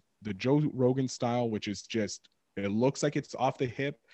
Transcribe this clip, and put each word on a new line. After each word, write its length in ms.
the 120
Joe 280
Rogan 340
style, 420
which 180
is 140
just, 480
it 140
looks 340
like 140
it's 180
off 220
the 80
hip, 340